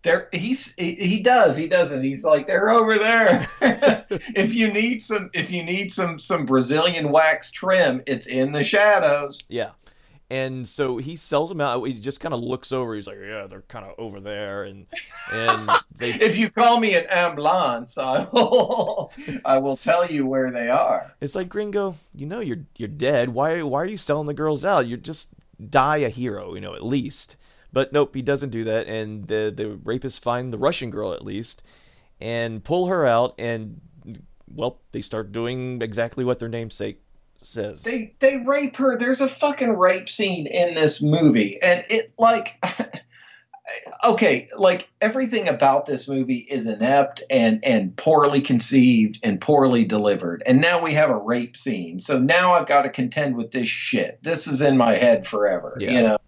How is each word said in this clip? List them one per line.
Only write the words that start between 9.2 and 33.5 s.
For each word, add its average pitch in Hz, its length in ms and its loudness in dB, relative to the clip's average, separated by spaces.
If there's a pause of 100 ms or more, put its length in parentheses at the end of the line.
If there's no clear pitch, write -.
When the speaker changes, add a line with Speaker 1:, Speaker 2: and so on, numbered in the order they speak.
Speaker 2:
Yeah. 113 220 -6 (600)
And 131 380 -6
so 127 300 -4
he 147 180 -10
sells 151 340 -2
them 165 120 -6
out. 127 240 0
He 131 80 -4
just 117 260 -10
kinda 156 160 -6
looks 120 380 -6
over. 123 220 -4
He's 101 120 -10
like, 98 140 -16
"Yeah, 101 260 -12
they're 95 140 -20
kinda 98 360 -18
over 104 220 -12
there." 101 460 -8
And, 98 200 -16 (460)
and 113 380 -2 (140)
Speaker 1:
<laughs> - 140 -20
Speaker 2:
they 120 120 -4
Speaker 1:
"If 214 280 2
you 220 120 0
call 240 320 4
me 208 140 2
an 170 140 2
ambulance, 160 880 0
I 135 360 -2
will, 240 800 0 (160)
<laughs> 139 160 -10
I 135 140 4
will 135 180 -2
tell 170 340 2
you 143 140 -2
where 131 260 -2
they 117 160 -4
are." - 540 0
Speaker 2:
It's 143 140 -8
like, 185 120 -4
"Gringo, 196 480 -4 (180)
you 143 120 -12
know 190 160 -10
you're, 160 240 -6 (100)
you're 110 140 -10
dead. 127 400 0
Why, 156 320 -2
why 143 200 -4
are 175 40 -4
you 208 120 -8
selling 151 300 -4
the 147 60 -6
girls 151 320 -2
out? 170 220 2
You're 117 100 -8
just - 380 -12 (340)
die 147 280 4
a 135 120 0
hero, 101 460 -8
you 98 60 -12
know, 95 140 -10
at - 80 -12
least." 131 540 -6 (360)
But 135 200 0
nope, 143 200 2
he 131 80 -6
doesn't 139 280 -4
do 113 160 -6
that. 110 220 -2
And 107 420 -8
the, 107 260 -2
the 104 300 -8
rapists 123 340 -6
find 123 320 -4
the 110 60 -8
Russian 135 340 -2
girl 101 220 -6
at - 100 -10
least. 101 400 -12 (560)
And 117 440 -6
pull 180 220 0
her 180 200 0
out, 120 340 2
and, 113 420 -6 (720)